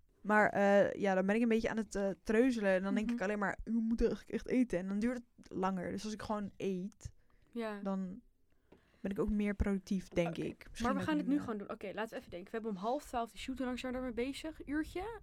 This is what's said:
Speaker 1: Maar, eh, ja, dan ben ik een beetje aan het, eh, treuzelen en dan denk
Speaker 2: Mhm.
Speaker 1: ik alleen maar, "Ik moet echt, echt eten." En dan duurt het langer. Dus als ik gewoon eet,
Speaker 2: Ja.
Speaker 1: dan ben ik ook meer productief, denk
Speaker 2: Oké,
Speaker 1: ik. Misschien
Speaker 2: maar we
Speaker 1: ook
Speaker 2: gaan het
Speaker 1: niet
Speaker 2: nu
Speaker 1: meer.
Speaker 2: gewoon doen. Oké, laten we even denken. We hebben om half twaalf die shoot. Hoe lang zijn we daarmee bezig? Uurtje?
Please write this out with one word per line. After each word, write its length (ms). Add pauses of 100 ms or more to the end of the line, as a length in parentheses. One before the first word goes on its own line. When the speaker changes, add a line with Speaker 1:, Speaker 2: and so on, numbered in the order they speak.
(220)
Speaker 1:
Maar, 280
eh, 520
ja, 140
dan 100
ben 100
ik 60
een 60
beetje 220
aan 80
het, 180
eh, 140 (140)
treuzelen 500
en 100
dan 120
denk 100
Speaker 2:
Mhm. 100
Speaker 1:
ik 60
alleen 180
maar, 240
"Ik 100
moet 280
echt, 280
echt 180
eten." 320
En 80
dan 120
duurt 160 (220)
het 140
langer. 400
Dus 120
als 100
ik 80
gewoon 360
eet, 540 (400)
Speaker 2:
Ja. 320
Speaker 1:
dan 380 (800)
ben 100
ik 80
ook 100
meer 260
productief, 520
denk 200
Speaker 2:
Oké, 140
Speaker 1:
ik. 280
Misschien 160
Speaker 2:
maar 80
we 60
Speaker 1:
ook 80
Speaker 2:
gaan 100
het 100
Speaker 1:
niet 0
Speaker 2:
nu 60
Speaker 1:
meer. 100
Speaker 2:
gewoon 140
doen. 140
Oké, 220
laten 200
we 60
even 120
denken. 200
We 60
hebben 140
om 60
half 280
twaalf 260
die 80
shoot. 180
Hoe 100
lang 120
zijn 140
we 60
daarmee 260
bezig? 420
Uurtje? 560